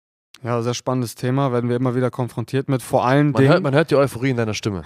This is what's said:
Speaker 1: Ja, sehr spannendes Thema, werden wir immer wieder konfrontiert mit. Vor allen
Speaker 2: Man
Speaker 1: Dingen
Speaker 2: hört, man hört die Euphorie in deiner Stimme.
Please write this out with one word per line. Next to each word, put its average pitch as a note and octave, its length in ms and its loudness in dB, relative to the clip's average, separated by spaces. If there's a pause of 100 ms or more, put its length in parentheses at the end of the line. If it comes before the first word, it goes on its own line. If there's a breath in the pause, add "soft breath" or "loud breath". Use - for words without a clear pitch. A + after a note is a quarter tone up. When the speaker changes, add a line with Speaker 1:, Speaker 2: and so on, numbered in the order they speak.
(440)
Speaker 1:
Ja, A#2+ 180 -4
sehr A#2+ 140 -4
spannendes B2+ 400 -4
Thema, C3 360 -2
werden A#2+ 160 -2
wir A#2+ 80 0
immer B2 200 -2
wieder B2+ 160 0
konfrontiert B2 580 -6
mit. C3 140 -2
Vor A#2 200 0
allen C#3+ 280 4
Speaker 2:
Man C3+ 100 2
Speaker 1:
Dingen C3+ 120 6
Speaker 2:
hört, F3+ 100 2
man C#3 100 0
hört C#3 160 2
die D3+ 60 2
Euphorie C3+ 340 0
in B2 80 -2
deiner A2 160 -2
Stimme. F#2+ 320 -4